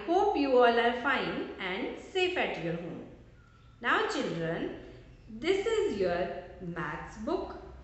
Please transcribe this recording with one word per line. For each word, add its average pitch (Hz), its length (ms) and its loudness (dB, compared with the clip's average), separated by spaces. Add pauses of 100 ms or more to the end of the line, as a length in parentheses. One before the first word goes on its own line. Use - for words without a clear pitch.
hope 403 300 4
you 277 180 4
all 233 260 8
are 240 200 2
fine 233 460 0 (200)
and 190 200 -4 (240)
safe 370 260 2
at 196 260 -2
your 165 100 -2
home. 175 260 -6 (840)
Now, 302 260 2
children, 170 640 -2 (760)
this 381 200 2
is 427 340 0
your 175 280 0 (480)
maths 165 420 -8 (120)
book 370 260 -4 (280)